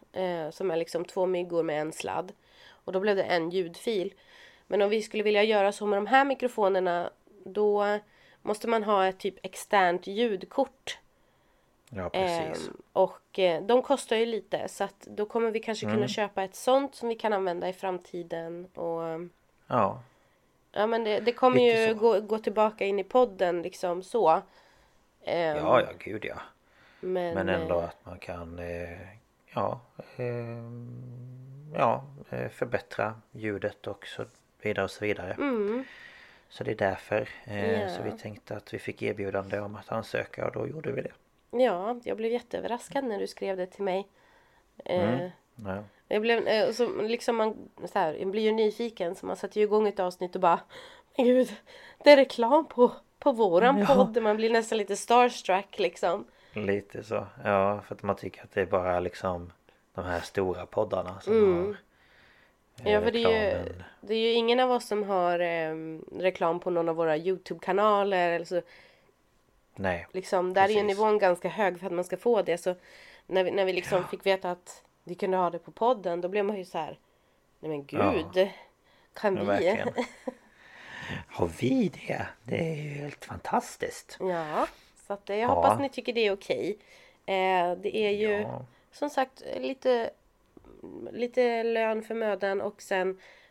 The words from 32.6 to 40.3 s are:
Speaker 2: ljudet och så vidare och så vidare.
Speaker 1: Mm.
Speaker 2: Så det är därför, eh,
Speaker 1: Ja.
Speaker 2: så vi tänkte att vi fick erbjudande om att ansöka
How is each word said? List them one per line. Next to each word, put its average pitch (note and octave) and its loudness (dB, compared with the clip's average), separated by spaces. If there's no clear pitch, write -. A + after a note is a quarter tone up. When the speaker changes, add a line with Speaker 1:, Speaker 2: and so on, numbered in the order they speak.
Speaker 2:
ljudet G#2 -6
och - -10
så - -10
vidare G2+ 0
och F#2 -2
så - -8
vidare. F#2+ -2
Speaker 1:
Mm. A#3+ -2
Speaker 2:
Så - -10
det A2+ -2
är G#2+ -4
därför, G#2 -2
eh, G#2 -2
Speaker 1:
Ja. F#3+ -4
Speaker 2:
så F3+ -8
vi G#3 -6
tänkte A2 -12
att - -14
vi A2 -6
fick - -10
erbjudande G2 -4
om G#2 -8
att - -12
ansöka - -4